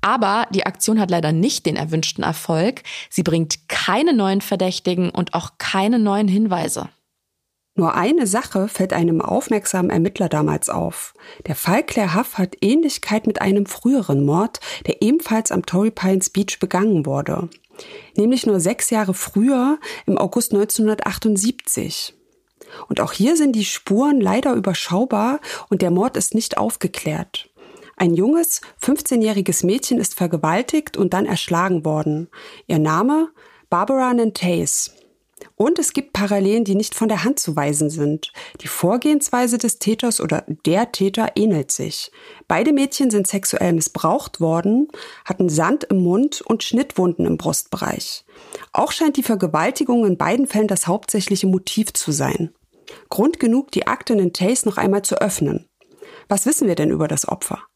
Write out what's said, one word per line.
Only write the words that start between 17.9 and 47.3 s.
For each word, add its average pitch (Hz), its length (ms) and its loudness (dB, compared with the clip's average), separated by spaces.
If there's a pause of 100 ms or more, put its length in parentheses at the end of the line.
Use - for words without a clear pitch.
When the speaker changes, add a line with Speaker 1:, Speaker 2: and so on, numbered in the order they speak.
Speaker 2:
Nämlich 233 300 2
nur 196 140 4
sechs 190 280 -2
Jahre 214 240 0
früher, 254 680 0 (280)
im - 100 2
August - 380 0
neunzehnhundertachtundsiebzig. 214 1600 -2 (720)
Und - 120 -2
auch - 120 -2
hier 269 240 4
sind 294 160 4
die 214 140 0
Spuren 262 560 2
leider 208 320 2
überschaubar 214 840 0 (280)
und 190 140 2
der 175 80 2
Mord 185 260 2
ist - 180 -2
nicht - 220 0
aufgeklärt. - 960 -4 (480)
Ein 170 160 4
junges, 294 480 2 (160)
fünfzehnjähriges 220 840 0
Mädchen 233 360 0
ist - 160 -2
vergewaltigt 180 840 0
und 180 160 2
dann 190 140 0
erschlagen 175 580 0
worden. 156 440 -2 (380)
Ihr 165 120 2
Name? 220 500 2 (400)
Barbara 247 460 2
Nantaise. 180 800 0 (600)
Und 311 240 2
es - 160 -2
gibt - 180 -4
Parallelen, 202 520 2
die 196 100 0
nicht 214 200 -2
von 226 140 0
der 190 160 -2
Hand 269 140 0
zu 151 180 -4
weisen 147 320 0
sind. 151 440 -2 (280)
Die - 80 -12
Vorgehensweise 247 880 2
des 233 220 -2
Täters 226 420 0
oder - 240 -2 (220)
der 196 260 2
Täter 196 440 -2
ähnelt 196 340 2
sich. - 400 -6 (380)
Beide 233 240 2
Mädchen 277 380 2
sind 202 160 2
sexuell 190 460 0
missbraucht - 680 -2
worden, 180 480 2 (360)
hatten 190 240 0
Sand 165 360 2
im 190 180 2
Mund 196 400 2
und 220 200 -2
Schnittwunden 180 640 0
im 165 140 0